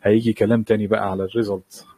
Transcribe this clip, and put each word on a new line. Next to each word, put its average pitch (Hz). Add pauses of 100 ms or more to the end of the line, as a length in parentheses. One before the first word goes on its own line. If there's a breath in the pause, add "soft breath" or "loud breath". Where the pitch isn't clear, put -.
هيجي 113
كلام 113
تاني 107
بقى 104
على 95
الريزلت 98 (120)